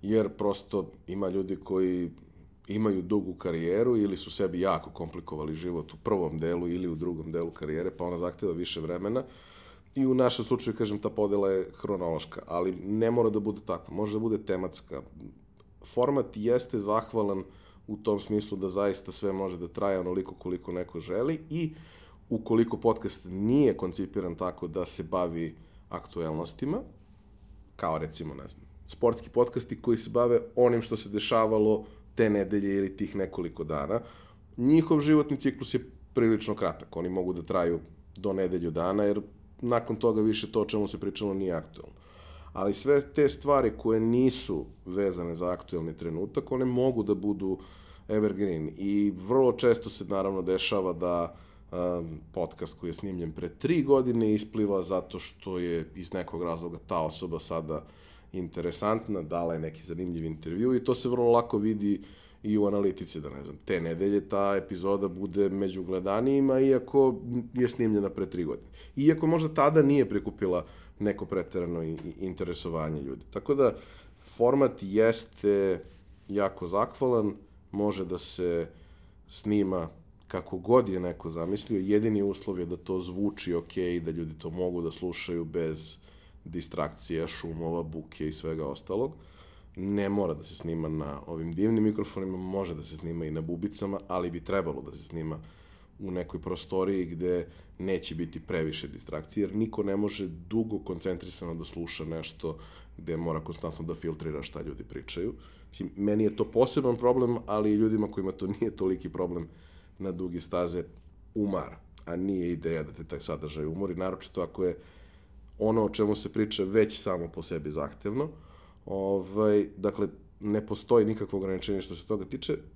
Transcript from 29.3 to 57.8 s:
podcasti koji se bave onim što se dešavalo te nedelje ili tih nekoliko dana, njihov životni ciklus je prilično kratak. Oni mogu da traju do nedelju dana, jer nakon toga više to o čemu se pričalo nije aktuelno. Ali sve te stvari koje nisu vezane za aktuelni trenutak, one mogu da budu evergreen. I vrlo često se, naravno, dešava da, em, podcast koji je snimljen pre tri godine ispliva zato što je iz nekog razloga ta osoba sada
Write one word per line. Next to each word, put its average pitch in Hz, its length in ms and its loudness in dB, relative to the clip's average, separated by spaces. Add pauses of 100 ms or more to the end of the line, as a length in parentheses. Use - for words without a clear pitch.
podcasti 120 520 0
koji 117 160 4
se 113 120 -4
bave 120 320 4 (140)
onim 120 260 6
što 113 160 -4
se 101 120 -8
dešavalo 107 760 4 (300)
te 113 140 4
nedelje 101 480 2
ili 95 200 0
tih - 180 -4
nekoliko 87 480 -4
dana, 78 380 -2 (560)
njihov 160 440 6
životni 147 360 4
ciklus - 360 -2
je 127 60 2 (340)
prilično 113 420 4
kratak. - 420 -4
Oni 87 120 -2
mogu 92 240 0
da 87 80 -6
traju 85 380 2 (380)
do 98 160 -2
nedelju 90 380 0
dana, 90 320 2
jer 104 180 4 (400)
nakon 117 340 2
toga 110 260 4
više 107 300 2
to 113 100 2
o 101 40 4
čemu 104 220 0
se 90 120 -6
pričalo 101 340 -2
nije 95 200 0
aktuelno. - 400 -8 (600)
Ali 98 200 0
sve 139 280 6 (120)
te 143 160 6
stvari 135 480 4
koje 110 220 4
nisu 113 640 4 (200)
vezane 90 500 0
za 87 140 -2
aktuelni 82 480 -4
trenutak, 85 540 -4
one 131 140 0
mogu 123 380 2
da 101 120 2
budu 95 420 -2 (500)
evergreen. 98 720 0
I 101 360 2 (140)
vrlo 127 240 6
često 117 380 4
se, 101 160 -8
naravno, 98 360 0
dešava 92 520 2
da, 87 420 0 (360)
em, 87 480 -2 (140)
podcast 87 460 -4
koji 87 100 -6
je 82 40 -4
snimljen 90 380 -6
pre 85 180 -6
tri 156 340 2
godine 123 500 6
ispliva 104 480 2
zato 90 380 -2
što - 400 -8
je 85 360 -2
iz 90 180 -10
nekog 85 300 -4
razloga 85 340 -4 (100)
ta 90 120 0
osoba 80 400 -4
sada 80 440 -4 (500)